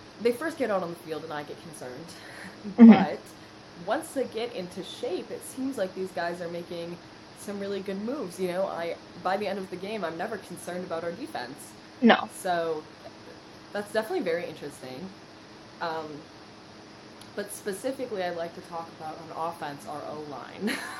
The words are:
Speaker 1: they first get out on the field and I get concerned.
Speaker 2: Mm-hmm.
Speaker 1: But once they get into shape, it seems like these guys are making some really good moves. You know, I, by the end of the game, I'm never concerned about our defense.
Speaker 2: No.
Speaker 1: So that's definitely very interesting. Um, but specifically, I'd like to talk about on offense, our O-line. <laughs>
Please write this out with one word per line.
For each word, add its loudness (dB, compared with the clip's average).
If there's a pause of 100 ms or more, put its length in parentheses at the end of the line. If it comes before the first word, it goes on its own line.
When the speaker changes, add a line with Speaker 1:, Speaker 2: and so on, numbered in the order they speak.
(220)
Speaker 1:
they 6
first -2
get 2
out 2
on -4
the -8
field -6
and -8
I -4
get -12
concerned. -10 (720)
Speaker 2:
Mm-hmm. 12
Speaker 1:
But 10 (680)
once -2
they 0
get -4
into -6
shape, -6
it -8
seems -4
like 0
these -4
guys -2
are -4
making -6 (440)
some -6
really -2
good -4
moves. -4
You 2
know, 2
I, -2 (280)
by 4
the 0
end 0
of -4
the -6
game, -4
I'm -2
never -2
concerned -8
about -4
our -2
defense. -6 (460)
Speaker 2:
No. 10
Speaker 1:
So 0 (920)
that's -4
definitely 2
very 2
interesting. -8 (720)
Um, -2 (1300)
but -6
specifically, -4
I'd -2
like -4
to -12
talk -8 (120)
about -8
on -4
offense, -6
our -6 (100)
O-line. -4
<laughs> -6 (160)